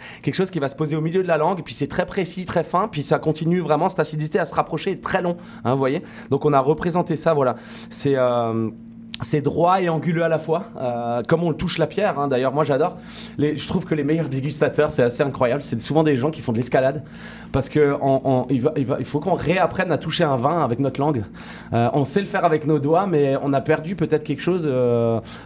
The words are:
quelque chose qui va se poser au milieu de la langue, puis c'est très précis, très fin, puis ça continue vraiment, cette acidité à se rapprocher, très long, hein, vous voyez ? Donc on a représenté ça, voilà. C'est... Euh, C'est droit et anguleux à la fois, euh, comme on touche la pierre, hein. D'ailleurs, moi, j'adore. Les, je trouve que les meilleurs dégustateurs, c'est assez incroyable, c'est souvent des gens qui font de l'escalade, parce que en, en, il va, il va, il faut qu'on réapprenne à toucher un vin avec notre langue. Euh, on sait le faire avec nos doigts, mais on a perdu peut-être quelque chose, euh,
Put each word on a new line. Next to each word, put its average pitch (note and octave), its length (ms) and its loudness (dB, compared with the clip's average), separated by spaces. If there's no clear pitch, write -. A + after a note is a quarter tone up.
quelque C#3 120 -2
chose F#3 160 0
qui E3 80 -6
va C#3 120 0
se - 40 -10
poser D#3 220 -2
au D#3 60 -2
milieu E3+ 200 0
de F3+ 60 -2
la E3 80 4
langue, E3+ 260 2
puis - 120 -6
c'est C#3+ 120 0
très F3+ 200 -2
précis, F#3 400 -4
très E3 180 0
fin, F#3+ 240 0
puis D3 140 -4
ça D3 160 2
continue E3 420 0
vraiment, D#3 300 2
cette F3+ 100 -2
acidité D3+ 380 -2
à E3 80 0
se - 80 -6
rapprocher, E3+ 440 -2
très F#3 220 -2
long, F3 160 -2
hein, B2 80 2
vous C3+ 60 2
voyez ? C3+ 240 0
Donc C#3 160 0
on C#3+ 80 4
a C3+ 60 6
représenté D#3+ 560 0
ça, E3 180 2
voilà. B2+ 220 2
C'est... C#3 260 0
Euh, A#2 540 2
C'est D3+ 200 2
droit D#3+ 400 2
et F3 80 0
anguleux E3 340 0
à E3 60 2
la D#3+ 100 2
fois, D#3 260 -2
euh, A#2+ 460 -2
comme E3 160 2
on E3 100 2
touche E3+ 260 -2
la D#3 100 2
pierre, F#3 320 -2
hein. C#3+ 80 0
D'ailleurs, B2+ 240 2
moi, D3+ 120 2
j'adore. C#3+ 320 0
Les, D3 200 0
je - 100 -6
trouve - 180 -2
que D#3+ 120 -2
les C#3+ 80 0
meilleurs D3+ 240 0
dégustateurs, C#3+ 640 0
c'est C3 100 2
assez A#2+ 220 2
incroyable, C3+ 380 0
c'est A#2 180 -4
souvent D#3 240 2
des D3+ 100 4
gens B2+ 160 0
qui - 100 -8
font A#2+ 120 -2
de G#2+ 60 0
l'escalade, C3 440 0
parce C3 180 0
que C#3+ 320 4
en, C3+ 240 4
en, B2+ 240 2
il C3+ 120 2
va, D3+ 160 2
il C3+ 100 0
va, B2+ 140 0
il C3 40 -4
faut D3 140 -2
qu'on F3 160 0
réapprenne F3+ 560 0
à C#3+ 80 2
toucher E3+ 240 -2
un C#3+ 140 4
vin D3+ 260 2
avec A#2+ 160 0
notre C#3 220 -2
langue. C#3 240 0
Euh, A#2 220 4
on C#3+ 100 4
sait G3+ 160 0
le F#3 60 -2
faire F3 180 0
avec D#3 220 2
nos D3+ 120 4
doigts, D#3+ 300 2
mais C#3+ 340 4
on C#3+ 120 0
a C3+ 60 2
perdu D#3 360 -2
peut-être D3+ 260 0
quelque D3 200 -4
chose, E3+ 280 2
euh, A#2+ 500 2